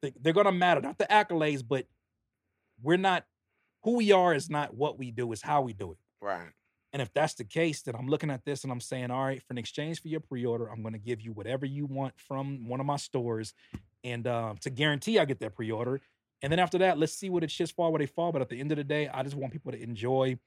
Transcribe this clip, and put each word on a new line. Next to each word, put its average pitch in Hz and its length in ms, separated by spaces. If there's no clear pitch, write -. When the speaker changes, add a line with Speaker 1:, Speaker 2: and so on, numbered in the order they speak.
Speaker 1:
they, 139 180
they're 147 140
gonna 202 200
matter. 180 280
Not - 180
the 202 60
accolades, 160 640
but 131 200
we're 156 160
not, 190 280
who 233 140
we 220 160
are 180 220
is 143 160
not 147 240
what 135 240
we 127 120
do, 120 220
it's 107 100
how 147 200
we 123 120
do 98 180
it. 92 60
Speaker 2:
Right. 90 280
Speaker 1:
And 139 80
if 113 100
that's 151 220
the 131 100
case, 151 380
then 123 120
I'm 123 140
looking 151 220
at 131 140
this 139 200
and 135 80
I'm 123 80
saying, 123 300
"All 127 140
right, 135 180
for - 100
an 123 60
exchange 151 440
for 165 60
your 156 120
pre-order, 120 500
I'm 110 120
gonna 110 160
give 110 220
you 113 120
whatever 110 340
you 143 200
want 135 320
from 135 480
one 123 140
of 139 60
my 143 100
stores, 117 560
and, 120 240
uh, 117 360
to - 80
guarantee 147 480
I 165 80
get 135 140
that 107 140
pre-order." 117 460
And 139 80
then 165 80
after 180 200
that, 185 200
let's 156 140
see - 180
where 175 120
the 160 40
chips 156 240
fall 170 220
where 156 80
they 143 60
fall. 170 260
But 160 100
at 120 60
the 120 100
end 143 140
of 151 60
the 147 60
day, 147 240
I 135 140
just 139 140
want 135 160
people 135 200
to 139 100
enjoy 123 640